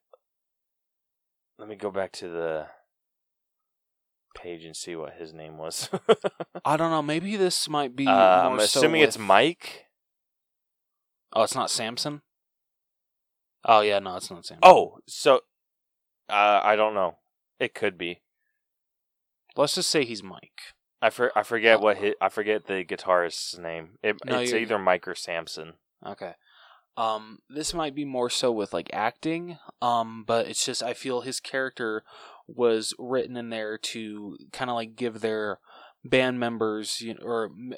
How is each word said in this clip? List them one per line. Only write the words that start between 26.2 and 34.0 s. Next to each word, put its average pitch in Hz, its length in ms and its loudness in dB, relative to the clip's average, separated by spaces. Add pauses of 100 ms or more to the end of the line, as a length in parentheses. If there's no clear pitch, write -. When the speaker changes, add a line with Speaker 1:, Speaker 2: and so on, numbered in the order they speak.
Speaker 2:
Um, 110 420 -4 (100)
this 151 240 -8
might 156 220 -6
be 147 100 -6
more 123 240 -2
so 123 220 0
with, 104 220 -4
like, 85 200 -6
acting, 160 640 -4 (240)
um, 113 440 -2
but 117 220 0
it's - 180 -4
just, 123 180 -6
I 120 100 -6
feel 123 280 -6
his 127 180 -8
character 123 640 -6 (440)
was 113 520 0
written 123 380 -4
in 117 120 -10
there 110 280 -8
to 104 600 -12 (140)